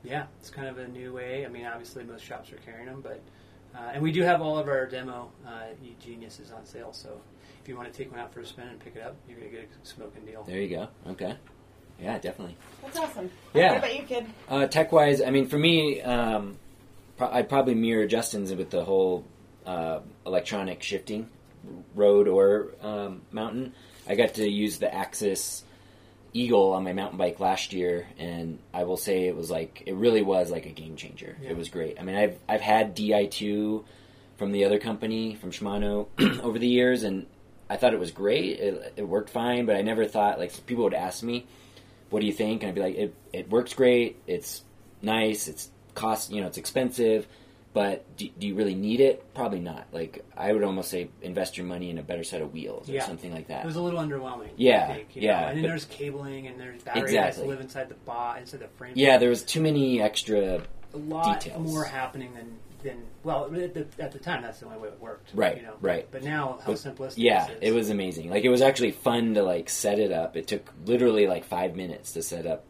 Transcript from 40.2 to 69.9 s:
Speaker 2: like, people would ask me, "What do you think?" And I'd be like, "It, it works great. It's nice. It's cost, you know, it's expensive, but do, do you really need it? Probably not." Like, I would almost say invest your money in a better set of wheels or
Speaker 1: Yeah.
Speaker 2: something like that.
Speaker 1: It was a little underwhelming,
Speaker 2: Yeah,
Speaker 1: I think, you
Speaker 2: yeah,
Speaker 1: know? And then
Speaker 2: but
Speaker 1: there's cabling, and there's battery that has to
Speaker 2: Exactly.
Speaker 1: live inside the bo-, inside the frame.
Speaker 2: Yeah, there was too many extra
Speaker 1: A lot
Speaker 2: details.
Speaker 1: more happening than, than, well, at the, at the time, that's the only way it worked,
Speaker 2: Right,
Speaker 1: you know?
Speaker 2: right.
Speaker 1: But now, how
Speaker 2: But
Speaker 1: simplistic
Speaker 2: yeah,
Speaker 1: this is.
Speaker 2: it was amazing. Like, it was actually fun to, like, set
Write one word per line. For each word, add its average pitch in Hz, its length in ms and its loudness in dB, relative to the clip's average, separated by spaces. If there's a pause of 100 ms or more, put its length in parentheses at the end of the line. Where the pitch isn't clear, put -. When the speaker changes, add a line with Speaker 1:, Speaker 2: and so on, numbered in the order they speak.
Speaker 2:
like, - 280 -6
people 120 180 0
would 98 100 4
ask 92 300 -4
me, 120 240 -6 (600)
"What - 100 0
do 104 80 2
you 101 60 0
think?" 107 300 -2
And 101 60 -4
I'd 87 60 -6
be 98 60 0
like, 92 140 -2
"It, 101 200 -2 (160)
it 90 180 -8
works 113 240 0
great. 123 440 4 (100)
It's - 340 -6 (400)
nice. 107 460 0
It's - 240 -14 (240)
cost, 110 360 -2
you 104 100 -4
know, 92 60 -4
it's - 120 -8
expensive, 120 680 2 (480)
but 101 320 0 (120)
do, 101 200 -8
do 92 100 -8
you 98 80 -2
really 98 200 2
need 107 240 0
it? - 340 4
Probably 104 280 -4
not." 82 300 -10
Like, 82 320 -8 (140)
I 98 160 0
would 104 100 4
almost 95 280 -2
say 87 180 -4 (140)
invest 90 340 -4
your 90 80 -6
money 90 240 -6
in 82 80 -6
a 80 60 -8
better 85 200 -6
set 82 200 -8
of 71 100 -8
wheels 71 340 -10
or 139 60 -10
Speaker 1:
Yeah. 135 140 -2
Speaker 2:
something 87 260 -10
like - 140 -10
that. 143 160 -8
Speaker 1:
It - 20 -8
was 160 120 -6
a 175 40 -4
little 175 180 -2
underwhelming, 131 580 -6
Speaker 2:
Yeah, 117 300 6
Speaker 1:
I - 100 -6
think, - 180 -16
you 120 80 -6
Speaker 2:
yeah, 98 180 2
Speaker 1:
know? 78 60 -2
And 151 100 -4
then 160 60 -2
Speaker 2:
but 160 60 0
Speaker 1:
there's 156 160 -6
cabling, 139 600 -10
and 127 140 -14
there's 127 240 -14
battery 123 300 -2
that - 120 4
has - 120 -2
to - 40 -8
Speaker 2:
Exactly. 135 60 -4
Speaker 1:
live 135 140 -6
inside 131 280 -10
the - 60 -18
bo-, 120 440 -6
inside 123 200 -16
the 110 80 -14 (100)
frame. 123 180 -14
Speaker 2:
Yeah, 131 220 10
there 120 120 8
was 117 120 4
too - 200 -2
many 139 400 4
extra 101 600 2 (320)
Speaker 1:
A 147 40 -10
lot 160 440 0
Speaker 2:
details. 165 300 -6
Speaker 1:
more 156 140 -2
happening 131 500 -8
than, 113 220 -16 (260)
than, 120 200 -10 (200)
well, 147 220 -2 (100)
at 175 180 -4
the, 151 140 -6 (120)
at 147 120 -8
the 139 80 -14
time, 147 240 -6
that's 113 160 -12
the 117 80 -16
only 113 100 -14
way 107 120 -10
it 101 120 -16
worked, - 320 -16
Speaker 2:
Right, 98 240 0
Speaker 1:
you - 60 -16
know? - 180 -14
Speaker 2:
right. 87 300 -2
Speaker 1:
But 131 120 -10
now, 143 400 -4
how - 100 -6
Speaker 2:
But - 20 0
Speaker 1:
simplistic 131 420 -10
Speaker 2:
yeah, 110 300 4
Speaker 1:
this - 100 -10
is. - 60 -6
Speaker 2:
it 110 100 4
was 110 160 2
amazing. 90 400 -4
Like, 101 160 2
it 127 40 8
was 123 120 6
actually 135 300 4
fun 117 420 0
to, 104 100 4
like, 87 260 0
set 104 300 0